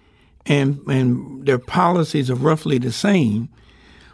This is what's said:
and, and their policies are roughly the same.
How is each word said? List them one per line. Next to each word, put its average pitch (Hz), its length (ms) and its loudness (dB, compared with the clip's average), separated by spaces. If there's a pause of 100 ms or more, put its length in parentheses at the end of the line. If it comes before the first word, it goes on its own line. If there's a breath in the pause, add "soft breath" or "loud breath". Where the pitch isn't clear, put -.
(460 soft breath)
and, 143 400 0
and 131 580 -2
their 139 140 2
policies 165 720 0
are 123 60 -2
roughly 151 420 0
the 123 140 -4
same. 123 560 0 (640 soft breath)